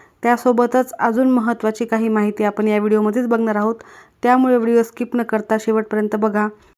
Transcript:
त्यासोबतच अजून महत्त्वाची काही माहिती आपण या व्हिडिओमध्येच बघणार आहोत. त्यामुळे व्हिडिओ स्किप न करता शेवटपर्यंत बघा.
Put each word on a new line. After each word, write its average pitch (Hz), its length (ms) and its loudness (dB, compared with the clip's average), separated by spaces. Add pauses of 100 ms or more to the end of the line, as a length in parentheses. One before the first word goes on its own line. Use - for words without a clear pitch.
(220)
त्यासोबतच 240 760 2
अजून 240 320 2
महत्त्वाची 226 540 -2
काही 226 240 -2
माहिती 214 360 0
आपण 208 240 0
या 214 100 2
व्हिडिओमध्येच 214 480 0
बघणार 226 300 0
आहोत. 214 180 -2 (480)
त्यामुळे 254 340 4
व्हिडिओ 233 260 2
स्किप 233 340 -6
न 240 60 -2
करता 220 380 -2
शेवटपर्यंत 214 560 -2
बघा. 208 300 0 (320)